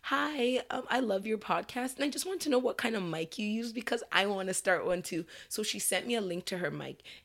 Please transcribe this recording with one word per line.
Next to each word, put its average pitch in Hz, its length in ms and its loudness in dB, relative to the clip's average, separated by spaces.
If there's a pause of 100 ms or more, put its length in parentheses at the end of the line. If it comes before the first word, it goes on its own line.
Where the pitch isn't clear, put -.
"Hi, 269 680 2
um, 254 180 -2
I 247 100 4
love 202 280 2
your 220 100 0
podcast 240 580 -2
and 277 80 0
I 294 60 2
just - 160 -4
want 370 160 -4
to 302 80 -2
know 254 80 6
what 247 220 2
kind 226 160 0
of 196 80 0
mic 165 340 -4
you 208 100 -2
use 226 240 -2
because 233 400 -2
I 185 140 6
want 196 220 0
to 185 80 0
start 175 320 4
one 180 160 2
too." 170 220 -2 (240)
So - 120 -4
she 214 160 -2
sent 190 300 0
me 240 80 2
a 226 60 2
link 180 240 -2
to 185 120 -4
her 170 140 0
mic. 143 320 -8 (220)